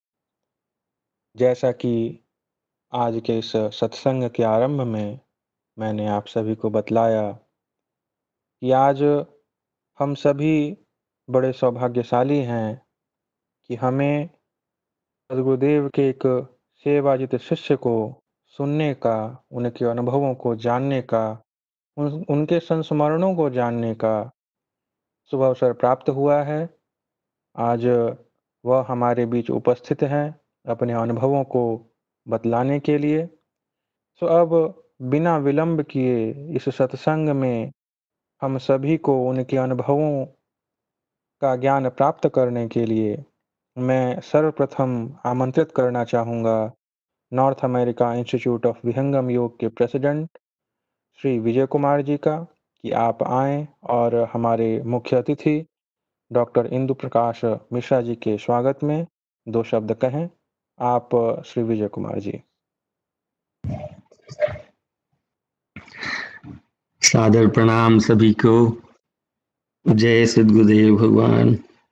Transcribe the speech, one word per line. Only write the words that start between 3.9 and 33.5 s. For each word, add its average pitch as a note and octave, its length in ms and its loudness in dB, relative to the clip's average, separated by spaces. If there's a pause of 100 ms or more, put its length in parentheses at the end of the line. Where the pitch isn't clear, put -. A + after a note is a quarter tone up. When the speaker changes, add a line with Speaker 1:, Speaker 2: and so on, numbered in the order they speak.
Speaker 1:
के A#2+ 120 -4
आरंभ B2 400 0
में A2 380 -6 (560)
मैंने G#2+ 320 -4
आप G#2 180 -4
सभी A2 280 -4
को A2 160 -4
बतलाया A2 600 0
कि - 1400 -10
आज C#3 540 2 (720)
हम C#3+ 160 -2
सभी D3 600 0 (520)
बड़े B2+ 240 0
सौभाग्यशाली B2 920 0
हैं A#2 380 -6 (880)
कि A#2+ 60 -6
हमें C#3 540 -2 (1000)
सद्गुरुदेव C3+ 580 0
के C#3 200 0
एक B2+ 400 -2 (380)
सेवाजित C#3 520 0
शिष्य - 380 -2
को A#2 460 -4 (360)
सुनने D3 360 -2
का, A2+ 580 -4
उनके A#2+ 320 -6
अनुभवों B2 500 -2
को A#2+ 220 -4
जानने B2 460 -2
का, A2 420 -4 (520)
उन, D3 320 -6
उनके D#3 320 0
संस्मरणों D#3+ 760 -2
को D3+ 140 0
जानने A#2+ 440 -2
का A2 380 -4 (1000)
शुभ C3+ 100 0
अवसर B2+ 300 2
प्राप्त B2+ 360 0
हुआ C#3+ 340 0
है। D3+ 360 -6 (800)
आज A#2 300 -2 (800)
वह B2+ 240 0
हमारे A#2+ 380 0
बीच A#2+ 240 -4
उपस्थित B2 540 -2
हैं D3 360 -4 (260)
अपने A#2+ 260 -4
अनुभवों A#2+ 520 -2
को A#2 480 -4 (340)
बतलाने A#2 540 -2
के D3 180 0
लिए। D3+ 280 -2 (960)